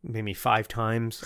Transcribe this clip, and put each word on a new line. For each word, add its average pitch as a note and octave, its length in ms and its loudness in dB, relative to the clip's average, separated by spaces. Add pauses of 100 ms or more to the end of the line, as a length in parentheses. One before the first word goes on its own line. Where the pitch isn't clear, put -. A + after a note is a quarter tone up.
maybe A2 300 -4
five A2 340 4
times A2+ 580 -2